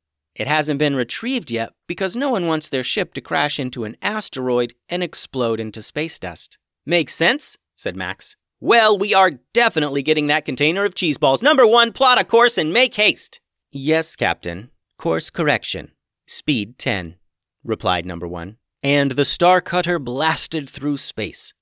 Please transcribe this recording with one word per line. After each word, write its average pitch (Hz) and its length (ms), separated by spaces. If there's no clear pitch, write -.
It 110 140
hasn't 147 320
been 147 160
retrieved 131 560
yet 113 240
because 190 300
no 269 160
one 185 160
wants 156 220
their 127 140
ship - 300
to - 80
crash 151 380
into 127 240
an 107 180
asteroid 127 720
and 180 140
explode 117 560
into 110 240
space 156 340
dust." - 400
"Makes 160 260
sense," 226 460
said 90 200
Max. 92 400
"Well, 214 380
we 202 160
are 185 280
definitely 147 520
getting 151 240
that 151 180
container 156 400
of 196 100
cheese 156 220
balls. 135 260
Number 254 240
One, 233 240
plot 254 260
a 196 60
course 233 340
and 156 140
make 247 240
haste." - 460
"Yes, 156 440
Captain. 90 560
Course 165 320
correction. 135 640
Speed 117 540
ten," 90 380
replied 92 440
Number 87 200
One. 87 300
And 139 300
the 131 140
Star 180 340
Cutter 175 400
blasted 143 720
through 143 260
space - 640